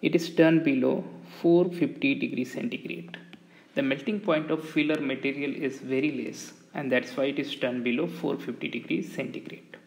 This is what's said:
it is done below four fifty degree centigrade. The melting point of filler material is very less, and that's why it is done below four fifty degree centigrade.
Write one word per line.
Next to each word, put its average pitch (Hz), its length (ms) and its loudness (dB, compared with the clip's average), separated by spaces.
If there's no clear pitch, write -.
it 151 120 0
is 170 160 2
done 160 320 6
below 131 440 2
four 170 320 6
fifty 139 440 0
degree 127 280 -2
centigrade. - 720 -6
The 139 60 0
melting 139 380 0
point 156 320 0
of 156 180 -4
filler 151 300 2
material 139 560 -2
is 139 240 -4
very 135 320 0
less, - 300 -8
and 135 180 -2
that's 127 240 0
why 139 120 2
it 139 120 -2
is - 160 -4
done 123 260 -2
below 123 260 2
four 170 280 -4
fifty - 320 -6
degree 165 360 -4
centigrade. - 840 -8